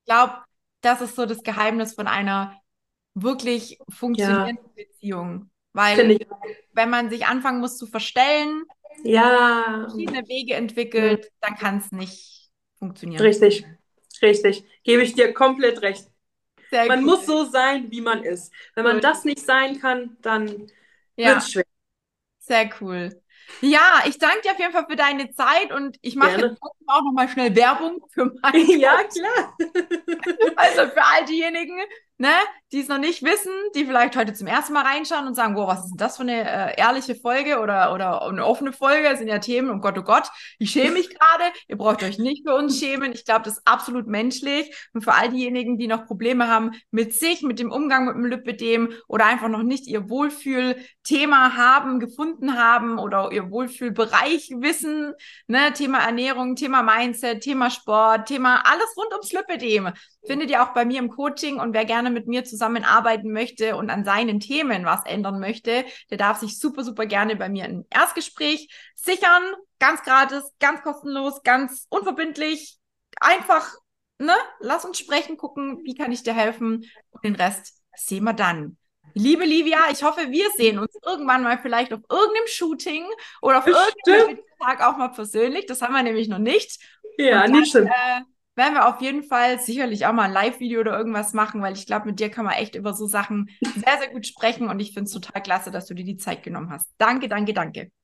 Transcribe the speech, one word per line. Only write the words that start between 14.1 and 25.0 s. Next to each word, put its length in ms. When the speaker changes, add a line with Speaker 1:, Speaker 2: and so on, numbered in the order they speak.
Speaker 2:
richtig. 420
Gebe 200
ich 100
dir 200
komplett 480
recht. 280
Speaker 1:
Sehr 180
Speaker 2:
Man 140
Speaker 1:
cool. 20
Speaker 2:
muss 200
so 200
sein, 460
wie 100
man 220
ist. 300
Wenn 100
man 120
Speaker 1:
Cool. 40
Speaker 2:
das 240
nicht 200
sein 340
kann, 420
dann 460
Speaker 1:
Ja. 120
Speaker 2:
wird's 240
schwer. 140
Speaker 1:
Sehr 300
cool. 400
Ja, 460
ich 100
danke 260
dir 100
auf 60
jeden 140
Fall 160
für 60
deine 380